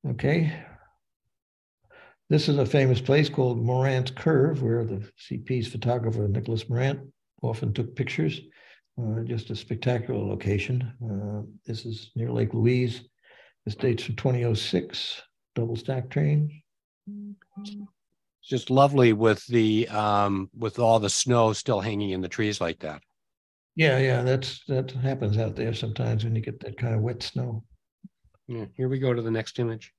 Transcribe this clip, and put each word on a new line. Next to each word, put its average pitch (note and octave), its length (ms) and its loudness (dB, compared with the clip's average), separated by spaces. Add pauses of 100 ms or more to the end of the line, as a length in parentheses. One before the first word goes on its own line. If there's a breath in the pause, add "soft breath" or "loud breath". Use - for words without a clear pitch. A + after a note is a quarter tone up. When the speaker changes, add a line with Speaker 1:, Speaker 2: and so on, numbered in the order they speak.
Speaker 1:
Okay. D3+ 440 2 (1800 loud breath)
This D3+ 200 4
is C#3+ 100 4
a B2+ 80 4
famous C3 340 4
place D3+ 280 4
called A#2+ 360 0
Morant's B2+ 480 0
Curve, C#3+ 500 2
where A2+ 220 0
the G#2 320 -6
C - 220 -10
P's A#2+ 300 -4
photographer, A2+ 600 -2
Nicholas A2 400 -2
Morant, C3+ 320 0 (420)
often A2+ 300 -2
took A2+ 240 -4
pictures. - 440 -2 (600 soft breath)
Uh, A2+ 220 -2
just A#2 280 -6
a G#2+ 60 -6
spectacular A2+ 640 -2
location. G2+ 600 -2 (200)
Uh, G#2 400 -6 (220)
this A2+ 220 -8
is A2 300 -10
near A#2 140 -2
Lake A#2 220 0
Louise. A#2+ 500 2 (640 soft breath)
This G#2 80 -6
dates B2 300 0
from A2+ 120 -6
twenty B2 280 0
oh A2+ 100 2
six, - 680 -4 (340)
double A#2 220 -2
stack C3 340 -6
train. D3+ 520 0 (1040)
Speaker 2:
It's G#3 100 -12 (720)
just C3 220 -4
lovely C3+ 420 6
with A2 340 4
the, A2 420 4
um, G2+ 680 2
with A2+ 220 -6
all A2+ 200 6
the G#2 120 2
snow A#2 420 4
still G#2 280 0
hanging G2+ 300 -2
in F#2 100 -2
the F2+ 80 -4
trees G#2+ 320 -2
like E2 200 -2
that. D2+ 220 -10 (720)
Speaker 1:
Yeah, D3 220 4
yeah, B2+ 240 2
that's, C3 440 -2
that B2+ 260 -2
happens B2 460 0
out G#2+ 180 -2
there A2+ 180 -2
sometimes A2+ 500 -2
when A2+ 100 0
you A2 80 0
get - 180 -10
that A2+ 160 -12
kind A#2 180 -2
of G#2+ 80 0
wet A#2+ 200 -4
snow. A#2+ 420 -6 (840)
Speaker 2:
Yeah, A#2 160 -8 (120)
here B2+ 120 -2
we C3+ 100 -2
go B2+ 140 2
to A#2+ 100 0
the A2+ 80 -2
next A2 280 -4
image. A2+ 400 -4